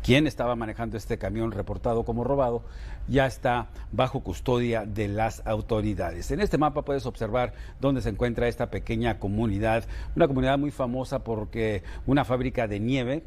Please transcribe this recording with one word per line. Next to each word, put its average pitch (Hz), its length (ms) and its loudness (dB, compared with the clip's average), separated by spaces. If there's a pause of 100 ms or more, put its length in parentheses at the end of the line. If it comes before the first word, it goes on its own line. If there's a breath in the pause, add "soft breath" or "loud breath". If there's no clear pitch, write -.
quien 143 240 8
estaba 120 280 0
manejando 113 420 -4
este 107 200 -4
camión 110 340 -2
reportado 104 540 0
como 120 180 -2
robado, 123 380 2 (460 loud breath)
ya 135 180 4
está 120 440 0 (220 loud breath)
bajo 127 300 0
custodia 117 640 0
de 104 220 -2
las 107 380 -2
autoridades. 104 840 -2
En 147 120 0
este - 180 2
mapa 147 240 2
puedes 139 240 -2
observar 113 460 -2 (260 loud breath)
dónde 135 220 2
se 113 80 0
encuentra 117 380 0
esta 120 220 -2
pequeña 110 500 0
comunidad, 110 680 0 (300 loud breath)
una 165 120 6
comunidad 135 320 2
muy 143 120 0
famosa 127 520 -2
porque 107 580 -2 (240 loud breath)
una 135 180 4
fábrica 123 440 0
de 101 120 -2
nieve 131 480 0